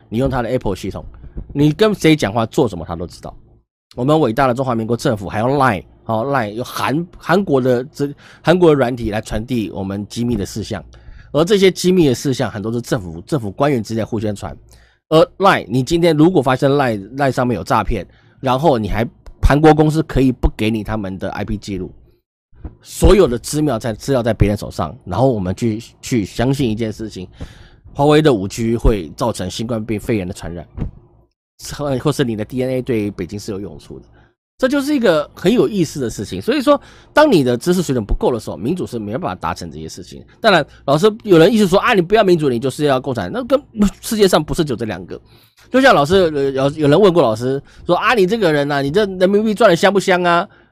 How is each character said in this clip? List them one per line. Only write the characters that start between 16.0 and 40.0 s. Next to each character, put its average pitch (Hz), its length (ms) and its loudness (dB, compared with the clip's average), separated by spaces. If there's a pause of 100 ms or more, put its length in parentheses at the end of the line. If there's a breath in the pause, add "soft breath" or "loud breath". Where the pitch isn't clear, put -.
天 165 140 4
如 156 160 6
果 165 100 2
发 131 140 0
现 139 160 0
Line，Line 131 600 -2
上 123 140 -2
面 120 100 0
有 87 80 -6
诈 110 200 0
骗， 98 240 -4 (320 soft breath)
然 127 180 -2
后 131 200 4
你 107 120 -2
还， 113 180 0 (340)
韩 143 180 4
国 156 140 8
公 151 180 4
司 156 120 0
可 - 180 -2
以 131 100 4
不 - 240 -2
给 110 160 -2
你 107 120 -4
他 107 140 -4
们 95 220 -8
的 95 120 -6
I 104 120 -8
P 101 140 -6
记 101 200 -10
录， 90 140 -10 (880)
所 - 340 4
有 180 120 6
的 120 100 -4
资 147 240 -6
料 135 160 0
在， 110 160 -6
资 - 180 -6
料 123 120 2
在 113 100 0
别 101 140 2
人 101 100 0
手 - 140 -12
上， 82 340 -8
然 87 140 -4
后 135 120 4
我 107 80 -2
们 90 160 -4
去， 113 280 -4 (180)
去 110 240 -2
相 120 260 -2
信 135 160 -2
一 110 60 -2
件 110 180 -4
事 107 180 -12
情， 92 180 -14 (640 loud breath)
华 143 120 0
为 151 160 6
的 151 120 4
五 98 140 -2
G 113 280 -2
会 104 400 0
造 120 160 -2
成 92 180 -8
新 113 180 -8
冠 113 160 -4
病-， 110 160 -6
肺 113 180 -2
炎 90 100 -4
的 90 60 -8
传 - 200 -12
染， 87 140 -14 (1080)
或， 143 240 -4
或 147 120 0
是 143 120 -2
你 113 120 -2
的 107 80 -6
D 123 200 -6
N 127 80 -4
A 127 100 -2
对 110 300 -2
北 95 140 -10
京 101 140 -10
是 110 120 -10
有 95 80 -8
用 85 180 -14
处 - 220 -18
的。 67 60 -20 (520 soft breath)
这 262 100 0
就 285 140 0
是 294 140 -2
一 262 40 0
个 165 360 2
很 185 160 0
有 208 160 2
意 185 160 -2
思 - 160 -6
的 117 100 -4
事 104 140 -8
情。 92 180 -8
所 247 140 -2
以 285 60 0
说， 285 180 2 (320 loud breath)
当 302 180 4
你 165 140 4
的 123 140 0
知 180 160 -2
识 185 80 2
水 147 120 -4
准 113 120 -2
不 - 100 -4
够 - 160 -2
的 117 80 -4
时 - 100 -12
候， 90 60 -10
民 110 200 -4
主 127 120 -6
是 120 100 -10
没 104 140 -8
有 131 80 -6
办 160 100 -6
法 92 60 -6
达 82 180 -6
成 85 160 -12
这 76 80 -16
些 78 120 -12
事 - 140 -16